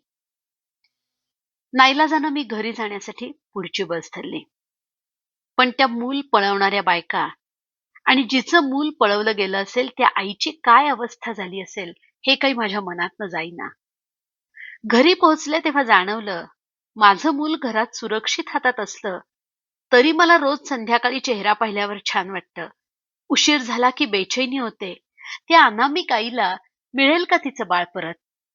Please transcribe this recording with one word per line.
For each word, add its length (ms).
नाईलाजानं 560
मी 140
घरी 300
जाण्यासाठी 580
पुढची 300
बस 320
धरली. 280
पण 120
त्या 180
मूल 340
पळवणाऱ्या 600
बायका 480
आणि 240
जिचं 300
मूल 300
पळवलं 480
गेलं 260
असेल 340
त्या 180
आईची 360
काय 360
अवस्था 440
झाली 300
असेल 320
हे 100
काही 180
माझ्या 280
मनातनं 460
जाईना. 420
घरी 240
पोहोचले 460
तेव्हा 240
जाणवलं, 600
माझं 360
मूल 300
घरात 340
सुरक्षित 520
हातात 320
असलं, 400
तरी 200
मला 260
रोज 320
संध्याकाळी 500
चेहरा 340
पाहिल्यावर 520
छान 240
वाटतं. 380
उशीर 320
झाला 280
की 160
बेचैनी 520
होते. 360
त्या 180
अनामिक 460
आईला 440
मिळेल 320
का 120
तिचं 300
बाळ 180
परत? 280